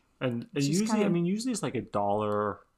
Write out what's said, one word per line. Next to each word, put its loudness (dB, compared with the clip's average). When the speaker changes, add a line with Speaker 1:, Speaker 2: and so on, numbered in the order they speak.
Speaker 1:
And, -2
and -6
Speaker 2:
it's 0
just 2
Speaker 1:
usually, 0
Speaker 2:
kinda 4
Speaker 1:
I 2
mean, 2
usually -2
it's, -4
like, -4
a -2
dollar 0